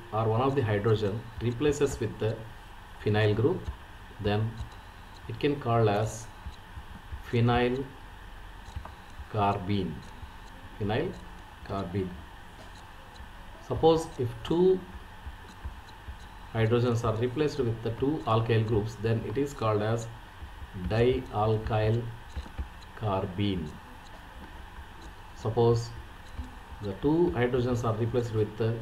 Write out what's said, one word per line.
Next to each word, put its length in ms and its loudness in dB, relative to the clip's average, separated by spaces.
or 100 2
one 160 4
of 160 4
the 60 4
hydrogen 580 4
replaces 580 2
with 200 -2
the 180 0
phenyl 320 4
group, 240 4
then 280 2
it 120 -6
can 200 2
call 300 6
as 360 0
phenyl 520 4
carbene, 640 2
phenyl 320 0
carbene. 420 -2
Suppose 400 6
if 100 0
two 360 6
hydrogens 500 4
are 120 2
replaced 440 2
with 240 0
the 80 0
two 360 0
alkyl 400 4
groups, 340 2
then 260 2
it 100 -2
is 160 0
called 280 2
as 260 0
dialkyl 1160 4
carbene. 720 0
Suppose 540 4
the 120 -4
two 420 4
hydrogens 500 4
are 120 2
replaced 360 2
with 240 2
the 240 2